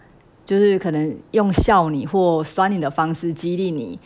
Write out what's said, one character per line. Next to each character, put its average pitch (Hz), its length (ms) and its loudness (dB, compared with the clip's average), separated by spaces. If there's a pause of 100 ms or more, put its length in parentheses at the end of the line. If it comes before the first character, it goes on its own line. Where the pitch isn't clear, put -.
(440)
就 196 140 0
是 202 220 4
可 185 100 -4
能 151 260 -2 (160)
用 202 220 2
笑 175 380 4
你 139 160 -4
或 175 360 2
酸 190 280 0
你 185 100 -2
的 147 80 -2
方 160 240 -2
式 170 180 -4
激 170 240 -4
励 185 140 -2
你， 131 360 -8